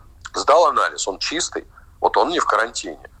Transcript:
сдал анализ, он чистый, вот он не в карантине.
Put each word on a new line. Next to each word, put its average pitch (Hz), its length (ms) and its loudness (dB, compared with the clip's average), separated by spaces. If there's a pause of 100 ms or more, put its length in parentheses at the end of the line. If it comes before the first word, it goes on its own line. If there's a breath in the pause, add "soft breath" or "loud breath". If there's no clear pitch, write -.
(360)
сдал 160 320 4
анализ, 98 400 -2
он 95 100 -6
чистый, - 480 -6 (340 soft breath)
вот - 180 0
он 117 120 2
не 175 100 -2
в - 60 0
карантине. 104 640 -2 (120)